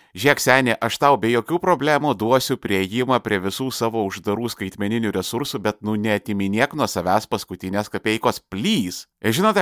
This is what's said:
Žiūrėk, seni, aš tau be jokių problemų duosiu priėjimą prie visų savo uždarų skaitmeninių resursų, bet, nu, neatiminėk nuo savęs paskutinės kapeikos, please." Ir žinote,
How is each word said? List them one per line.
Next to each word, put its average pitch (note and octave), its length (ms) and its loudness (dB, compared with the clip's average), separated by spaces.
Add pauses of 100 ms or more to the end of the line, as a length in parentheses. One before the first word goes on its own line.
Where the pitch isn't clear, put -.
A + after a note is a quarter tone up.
(160)
Žiūrėk, C3 240 2
seni, C3 400 4
aš A2+ 160 -2
tau C#3+ 240 4
be G#2+ 80 0
jokių A#2+ 320 0
problemų D3 560 2
duosiu B2 400 2
priėjimą A2 640 0
prie G#2 240 -2
visų G2 240 -4
savo A2+ 400 -2
uždarų G#2 400 -4
skaitmeninių G2+ 640 -4
resursų, A2 480 -4
bet, G#2 240 -2
nu, G#2+ 160 -2
neatiminėk G#2 720 0
nuo C#3 160 -2
savęs F#2+ 400 0
paskutinės G2 640 -6
kapeikos, A2 480 0
please." A2+ 720 -4 (100)
Ir A2+ 160 0
žinote, G3+ 260 2